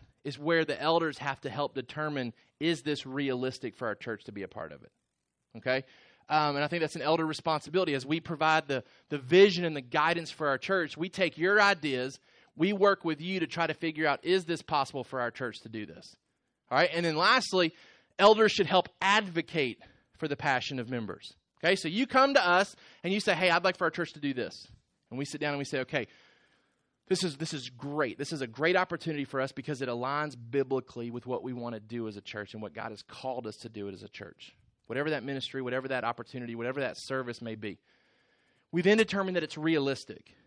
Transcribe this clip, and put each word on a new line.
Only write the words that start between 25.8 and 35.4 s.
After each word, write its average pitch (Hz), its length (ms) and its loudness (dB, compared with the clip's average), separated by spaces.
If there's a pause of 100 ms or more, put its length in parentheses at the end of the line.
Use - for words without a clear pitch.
"Okay, 127 260 -4 (1000)
this 190 160 2
is, 151 140 -2
this 160 160 -6
is 135 160 -8
great. 143 480 -4
This 143 160 -6
is 147 80 -4
a 127 60 -4
great 147 300 2
opportunity 160 500 -2
for 131 160 -2
us 135 100 -4
because 127 300 -6
it 127 80 -2
aligns 135 460 -4 (140)
biblically 127 600 -2
with 117 160 -10
what 127 160 -4
we 127 100 -6
want 120 220 -6
to 107 60 -8
do 110 280 -6
as 101 80 -10
a 101 60 -12
church 104 320 -10
and 107 80 -10
what 104 100 -8
God 113 180 -10
has 104 120 -14
called 123 440 -8
us 104 100 -10
to - 120 -14
do 104 220 -8
as 95 120 -12
a 104 60 -14
church." - 480 -18 (300)
Whatever 143 240 -4
that 139 120 -4
ministry, 135 380 -6